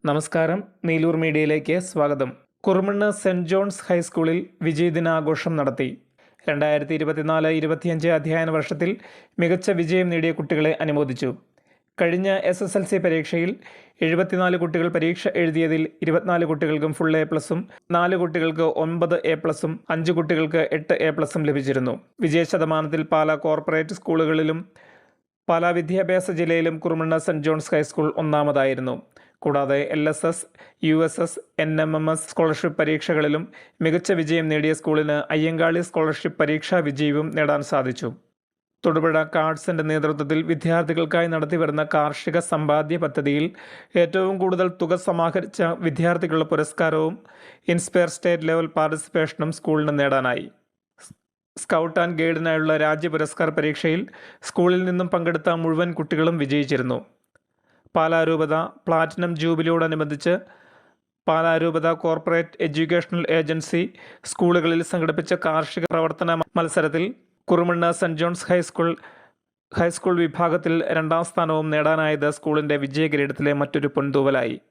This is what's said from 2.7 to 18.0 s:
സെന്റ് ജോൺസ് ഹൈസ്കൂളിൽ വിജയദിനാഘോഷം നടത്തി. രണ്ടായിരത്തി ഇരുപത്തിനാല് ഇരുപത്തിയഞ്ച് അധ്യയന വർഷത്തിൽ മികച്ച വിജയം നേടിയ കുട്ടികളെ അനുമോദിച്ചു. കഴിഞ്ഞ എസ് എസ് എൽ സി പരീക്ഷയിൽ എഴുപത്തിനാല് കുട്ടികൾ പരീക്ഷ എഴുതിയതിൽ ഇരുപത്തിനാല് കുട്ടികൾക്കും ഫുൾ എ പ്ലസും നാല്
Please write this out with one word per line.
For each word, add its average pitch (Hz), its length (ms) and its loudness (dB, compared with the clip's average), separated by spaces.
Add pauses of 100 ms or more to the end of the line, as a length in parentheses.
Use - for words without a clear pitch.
സെന്റ് 185 380 -2
ജോൺസ് 190 380 -2
ഹൈസ്കൂളിൽ 170 600 0 (160)
വിജയദിനാഘോഷം 160 920 0
നടത്തി. 135 460 -2 (460)
രണ്ടായിരത്തി 151 460 0
ഇരുപത്തിനാല് 156 540 0
ഇരുപത്തിയഞ്ച് 160 600 0
അധ്യയന 160 420 0
വർഷത്തിൽ 160 460 -2 (420)
മികച്ച 180 320 0
വിജയം 180 380 2
നേടിയ 165 240 0
കുട്ടികളെ 156 480 0
അനുമോദിച്ചു. 143 540 0 (680)
കഴിഞ്ഞ 180 260 2
എസ് 190 340 0
എസ് 196 140 -4
എൽ 190 80 2
സി 196 120 -2
പരീക്ഷയിൽ 170 600 0 (440)
എഴുപത്തിനാല് 180 560 2
കുട്ടികൾ 170 320 0
പരീക്ഷ 165 460 0
എഴുതിയതിൽ 160 540 2 (140)
ഇരുപത്തിനാല് 170 420 2
കുട്ടികൾക്കും 156 480 0
ഫുൾ 160 240 0
എ 156 80 2
പ്ലസും 160 440 -4 (220)
നാല് 175 260 2